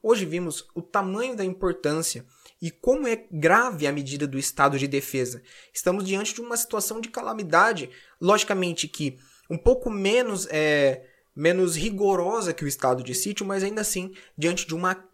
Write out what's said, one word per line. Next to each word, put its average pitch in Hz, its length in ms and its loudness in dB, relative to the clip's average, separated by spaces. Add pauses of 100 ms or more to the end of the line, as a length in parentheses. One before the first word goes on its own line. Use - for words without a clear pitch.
hoje 214 240 4
vimos 170 400 -6 (100)
o 170 60 -6
tamanho 208 540 -2
da 208 80 -4
importância 170 800 -2 (380)
e 165 100 -6
como 269 360 2
é 226 240 -2
grave 170 560 4
a 139 40 2
medida 143 360 -4
do 135 100 -4
estado 143 400 2
de 139 100 0
defesa. 131 540 -4 (320)
Estamos 190 320 0
diante 196 300 -4
de 233 60 -10
uma 233 140 -6
situação 220 460 -4
de 226 80 -10
calamidade, 202 800 2 (300)
logicamente 185 680 2
que 143 300 -6 (320)
um 165 80 -4
pouco 254 320 2
menos, 202 600 0
é, 147 520 2 (320)
menos 170 400 2
rigorosa 196 760 0
que - 100 -8
o 147 40 -2
estado 127 360 0
de 123 120 -8
sítio, 202 300 -4
mas 196 180 -2
ainda 208 180 -4
assim 190 320 -4 (240)
diante 170 300 -2
de 160 80 -6
uma 185 200 0 (180)